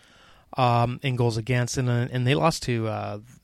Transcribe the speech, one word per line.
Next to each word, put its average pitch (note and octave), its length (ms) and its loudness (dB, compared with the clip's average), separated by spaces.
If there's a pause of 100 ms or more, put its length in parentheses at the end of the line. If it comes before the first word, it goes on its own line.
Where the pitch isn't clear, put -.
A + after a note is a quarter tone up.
(560)
um, A#2+ 460 2
in B2+ 140 -2
goals A#2+ 200 2
against, B2 400 -2
and, B2+ 140 0
uh, A#2+ 200 2
and B2 160 -2
they C3+ 80 4
lost D#3 300 2
to, A#2 240 -2
uh, G#2 300 -6 (260)